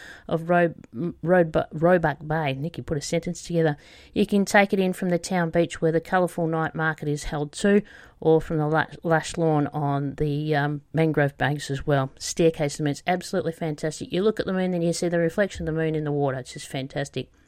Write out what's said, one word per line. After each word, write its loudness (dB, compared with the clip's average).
of -2
Roe-, 4
Roe-, 4
Roebuck 2
Bay. -2
Nick, -6
you -10
put -4
a -4
sentence -4
together. 2
You 2
can 2
take 4
it 0
in 2
from -4
the 2
town -2
beach 0
where 2
the 2
colourful 0
night -2
market -2
is -4
held -4
too, 4
or 6
from -2
the 0
la-, 2
lush 0
lawn 2
on -2
the, 0
um, 0
mangrove 2
banks -2
as -4
well. 0
Staircase 0
to -12
the -4
moon, 0
it's -8
absolutely -2
fantastic. -6
You 0
look 0
at -2
the -4
moon, 0
then 0
you 2
see -2
the 0
reflection 0
of -4
the -2
moon -2
in -2
the -2
water. 0
It's -12
just -14
fantastic. -6